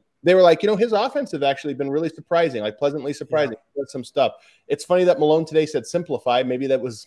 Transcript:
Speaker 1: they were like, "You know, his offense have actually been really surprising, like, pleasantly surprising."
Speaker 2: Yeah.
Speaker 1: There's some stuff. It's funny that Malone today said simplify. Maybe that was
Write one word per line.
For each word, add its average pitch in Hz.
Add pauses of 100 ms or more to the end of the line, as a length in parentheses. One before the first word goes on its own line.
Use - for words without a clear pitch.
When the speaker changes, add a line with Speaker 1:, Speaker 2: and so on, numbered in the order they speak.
(220)
Speaker 1:
they 175
were 185
like, 170
"You 202
know, 214
his 220
offense 254
have 143
actually 139
been 139
really 156
surprising, 151
like, 107
pleasantly 143
surprising." 143
Speaker 2:
Yeah. -
Speaker 1:
There's 139
some 127
stuff. 131 (340)
It's -
funny 180
that 175
Malone 156
today 156
said 139
simplify. 131
Maybe 127
that 131
was 117